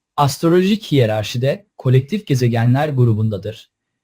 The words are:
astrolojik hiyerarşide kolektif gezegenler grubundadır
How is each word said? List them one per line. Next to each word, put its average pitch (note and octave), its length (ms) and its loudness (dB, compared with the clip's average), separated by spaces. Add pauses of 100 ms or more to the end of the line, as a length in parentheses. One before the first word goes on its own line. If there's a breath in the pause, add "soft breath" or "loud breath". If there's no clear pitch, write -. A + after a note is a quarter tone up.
(160)
astrolojik F3+ 760 0
hiyerarşide A#2+ 760 -2 (120)
kolektif C3 480 0
gezegenler B2 600 0
grubundadır A2 800 -2 (340)